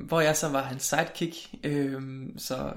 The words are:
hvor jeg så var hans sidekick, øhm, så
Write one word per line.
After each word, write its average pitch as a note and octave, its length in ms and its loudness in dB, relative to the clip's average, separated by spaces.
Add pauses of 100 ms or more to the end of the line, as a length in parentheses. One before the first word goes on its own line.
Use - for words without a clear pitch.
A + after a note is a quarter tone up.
hvor E3 140 4
jeg D#3 140 6
så D#3+ 140 2
var C#3 120 2
hans C3 220 -4
sidekick, E3 520 0 (280)
øhm, C3+ 720 -2
så - 400 -4